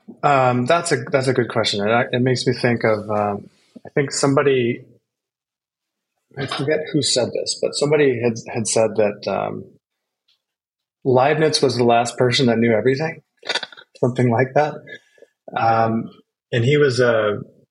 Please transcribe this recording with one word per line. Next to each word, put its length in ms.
um, 440
that's 260
a, 60
that's 160
a 60
good 160
question. 380
It, 260
it 100
makes 240
me 60
think 320
of, 260
um, 400
I 60
think 220
somebody, 720
I 80
forget 340
who 100
said 300
this, 280
but 140
somebody 480
had, 120
had 160
said 280
that, 300
um, 380
Leibniz 600
was 140
the 80
last 320
person 300
that 120
knew 140
everything, 500
<laughs> 520
something 340
like 240
that. 200
Um, 540
and 120
he 120
was 240
a, 400